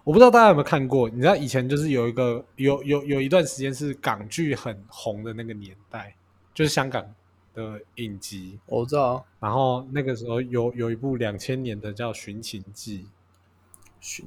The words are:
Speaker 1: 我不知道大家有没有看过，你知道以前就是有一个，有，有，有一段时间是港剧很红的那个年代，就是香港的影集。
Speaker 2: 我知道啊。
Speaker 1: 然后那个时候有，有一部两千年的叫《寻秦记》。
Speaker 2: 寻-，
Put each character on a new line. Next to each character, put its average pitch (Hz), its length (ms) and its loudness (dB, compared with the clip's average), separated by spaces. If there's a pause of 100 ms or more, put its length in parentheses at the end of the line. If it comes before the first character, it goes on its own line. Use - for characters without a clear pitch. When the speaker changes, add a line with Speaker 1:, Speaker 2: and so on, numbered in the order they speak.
Speaker 1:
我 151 100 0
不 175 60 8
知 247 60 12
道 247 60 12
大 233 100 8
家 220 80 10
有 190 60 8
没 147 40 2
有 143 60 2
看 135 240 0
过， 123 220 2
你 120 100 -6
知 131 60 4
道 190 100 6
以 147 100 -4
前 127 220 0
就 143 80 0
是 151 140 -2
有 120 180 2
一 120 40 -4
个， 120 320 -2 (120)
有， 139 260 2
有， 143 220 0
有 139 160 0
一 135 80 0
段 170 180 4
时 135 120 -8
间 135 140 -4
是 139 220 -6
港 104 340 -4
剧 151 260 -2
很 104 340 -8
红 104 340 -8
的 113 120 -8
那 113 100 -10
个 113 80 -10
年 98 240 -14 (140)
代， 101 260 -14 (380)
就 156 100 0
是 147 60 2
香 135 180 0
港 120 260 -8 (400)
的 110 260 -12 (160)
影 107 220 -10
集。 95 480 -14
Speaker 2:
我 120 200 -2
知 147 100 -2
道 131 160 2
啊。 131 120 -8 (140)
Speaker 1:
然 107 140 -2
后 127 400 0
那 143 100 -2
个 131 140 -4
时 110 120 -10
候 117 120 -2
有， 123 340 -2
有 117 160 -4
一 117 60 -4
部 131 200 -4
两 107 220 -4
千 131 240 -4
年 113 160 -6
的 104 140 -10
叫 117 220 -6
《寻 104 280 -12
秦 104 300 -12
记》。 101 300 -12 (1000)
Speaker 2:
寻-， - 260 -14